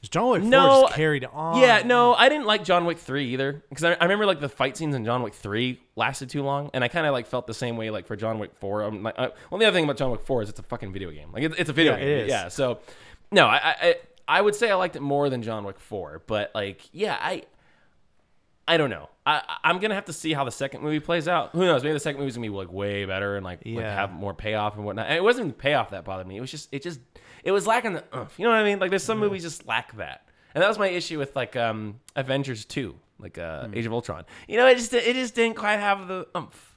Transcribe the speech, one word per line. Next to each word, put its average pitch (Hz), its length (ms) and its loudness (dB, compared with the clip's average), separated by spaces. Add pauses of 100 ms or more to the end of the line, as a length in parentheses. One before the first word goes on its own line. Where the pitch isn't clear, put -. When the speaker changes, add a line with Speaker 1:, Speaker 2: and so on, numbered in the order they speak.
Speaker 1:
'Cause - 80 -18
John 226 220 0
Wick 180 100 2
four 214 80 0
Speaker 2:
No, 269 320 10
Speaker 1:
just - 140 6
carried 151 300 2
on. 160 360 2
Speaker 2:
yeah, 226 240 8
no, 240 300 6
I 254 140 8
didn't 294 180 0
like 208 160 2
John 175 220 4
Wick 170 120 -2
three 135 360 -4
either, 135 300 -4 (120)
'cause - 80 -6
I, 170 100 4
I - 120 0
remember, 208 200 2
like, 185 140 2
the 143 100 -4
fight 139 260 -2
scenes 151 200 -2
in 117 100 -4
John 120 160 0
Wick 107 140 -6
three 120 440 -4 (160)
lasted 127 360 -2
too 147 100 -4
long, 139 320 -4
and 127 100 0
I 175 40 0
kinda, 160 240 0
like, 123 160 -2
felt 123 180 -6
the 117 80 -10
same 117 240 -6
way, 110 140 -6
like, 104 160 -8
for 110 80 -8
John 110 240 -4
Wick - 160 -10
four. 101 260 -4
I'm 104 220 -6
like, 110 160 -4
uh, 127 100 -2 (220)
well, 185 80 -6
the 226 80 6
other 190 80 4
thing 170 80 2
about 143 140 -2
John 135 120 0
Wick 117 140 -2
four 127 180 -2
is 104 80 -6
it's - 100 -12
a - 40 -14
fucking 113 280 -10
video 92 200 -8
game. 76 200 -16
Like, 120 120 -4
it, 160 160 -2
it's 160 100 -2
a - 40 -6
video 151 200 6
Speaker 1:
Yeah, 123 60 -2
Speaker 2:
game. 139 80 -2
Speaker 1:
it 147 140 2
is. 110 80 -4
Speaker 2:
Yeah, 101 180 0
so 123 320 -2 (520)
no, 180 140 8
I, 117 120 4
I, 151 260 2
I, 170 120 6 (320)
I 170 140 4
would 208 140 2
say 226 160 0
I - 20 4
liked 185 220 0
it 131 80 -10
more 143 260 0
than 123 140 -4
John 107 200 -6
Wick 98 160 -12
four, 80 460 -12
but, 104 300 -2
like, 101 260 -6 (100)
yeah, 185 300 -4
I, - 220 -6 (1200)
I 165 100 4
don't 147 120 2
know. 78 200 -10 (160)
I, 151 220 2
I, - 220 -2
I'm 180 100 2
gonna 208 160 -2
have 202 100 -6
to 165 80 -10
see 156 200 -4
how 139 120 -2
the 120 60 -8
second 135 300 -8
movie 151 180 -2
plays 160 280 -2
out. 165 240 -2
Who 165 140 -4
knows? 147 180 4
Maybe 151 100 0
the 147 60 0
second 143 220 -6
movie's 135 140 -6
gonna 117 120 -6
be, 104 80 -6
like, 95 160 -10
way 101 340 -4
better 98 300 -4
and, 98 80 -6
like, 90 220 -10
like, 113 100 -8
Speaker 1:
Yeah. 110 180 -6
Speaker 2:
have 98 180 -2
more 95 220 -8
payoff 107 440 -4
and 104 80 -8
whatnot. 104 220 -6
And 143 80 0
it - 80 0
wasn't 240 220 2
even 139 120 -8
the - 40 -20
payoff 139 300 0
that 92 140 -12
bothered 95 220 -8
me. 95 100 -12
It 113 40 -10
was 131 100 -10
just, 147 200 -16
it 139 100 -8
just, 165 180 -12 (440)
it 185 80 0
was 196 160 2
lacking 226 260 0
the 151 100 -8 (120)
oomph. 123 220 -10
You 214 80 -2
know 233 60 4
what 226 80 4
I 214 40 2
mean? 202 160 2
Like, 185 120 0
there's 190 120 0
some 220 160 -2
Speaker 1:
Yeah. 214 80 2
Speaker 2:
movies 196 160 -4
just 160 240 -12
lack 113 300 -4
that. 76 300 -12 (280)
And 151 80 2
that 196 40 4
was 208 120 0
my 196 100 2
issue 170 280 -4
with, 139 180 -6
like, 123 200 -4
um, 110 440 -4 (160)
Avengers 131 500 -4
two, 101 300 -8 (240)
like, - 180 -18
uh, 80 300 -10
Speaker 1:
Hmm. 104 100 -12
Speaker 2:
Age 113 80 -4
of 113 80 -6
Ultron. 101 320 -8 (220)
You 415 100 -2
know, 254 100 6
it 254 80 8
just, 240 180 -6
it 240 220 2
just 254 200 -6
didn't 226 220 0
quite 208 200 0
have 196 300 -2
the 185 200 -8 (100)
oomph. - 400 -14